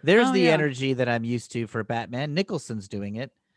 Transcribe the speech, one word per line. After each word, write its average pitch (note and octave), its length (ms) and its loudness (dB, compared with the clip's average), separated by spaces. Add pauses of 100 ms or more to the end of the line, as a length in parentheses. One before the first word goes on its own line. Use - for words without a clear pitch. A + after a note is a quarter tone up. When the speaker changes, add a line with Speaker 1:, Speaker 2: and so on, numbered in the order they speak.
Speaker 1:
there's A3 260 6
Speaker 2:
Oh, C4 40 2
Speaker 1:
the G3 100 4
Speaker 2:
yeah. E3 100 6
Speaker 1:
energy C3+ 420 0
that B2 140 2
I'm A#2 160 0
used A#2 280 -4
to A#2 140 -4
for A2+ 180 -4
Batman. A#2+ 500 -6
Nicholson's C3+ 540 -4
doing G2+ 280 -8
it." C3 160 -10 (240)